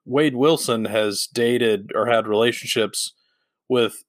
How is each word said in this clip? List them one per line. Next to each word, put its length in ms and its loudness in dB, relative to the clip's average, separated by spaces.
Wade 320 0
Wilson 500 2
has 420 -2
dated 640 0
or 140 0
had 200 2
relationships 840 -2
with 400 0